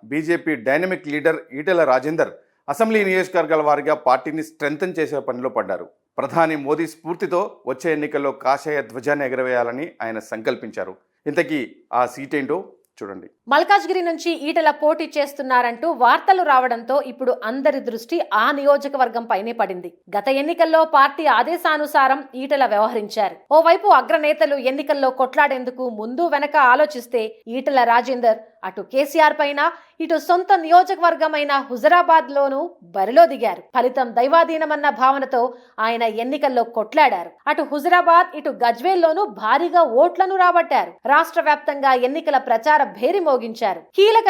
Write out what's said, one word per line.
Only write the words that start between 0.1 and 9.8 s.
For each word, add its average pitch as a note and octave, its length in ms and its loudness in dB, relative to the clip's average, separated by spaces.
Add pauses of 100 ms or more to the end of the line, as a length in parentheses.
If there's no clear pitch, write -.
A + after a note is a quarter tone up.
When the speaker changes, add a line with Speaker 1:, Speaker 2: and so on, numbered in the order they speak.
Speaker 1:
బీజేపీ D#3+ 420 -2 (140)
డైనమిక్ D#3+ 460 -2
లీడర్ D3+ 260 0 (200)
ఈటెల E3+ 320 0
రాజేందర్ D3 400 -2 (420)
అసెంబ్లీ A3 260 0 (100)
నియోజకవర్గాల E3+ 580 0
వారీగా D3 260 0 (120)
పార్టీని D3+ 440 0
స్ట్రెంథెన్ D3+ 500 -6
చేసే C#3 180 -4 (100)
పనిలో B2 280 -4
పడ్డారు. F#2 300 -4 (320)
ప్రధాని D#3 460 0
మోదీ D3+ 280 -2
స్ఫూర్తితో F3 480 -6 (300)
వచ్చే C3+ 260 -6
ఎన్నికల్లో D3 340 -4 (140)
కాషాయ C#3+ 340 -2 (120)
ధ్వజాన్ని C#3 360 -4
ఎగరవేయాలని B2+ 600 -4 (180)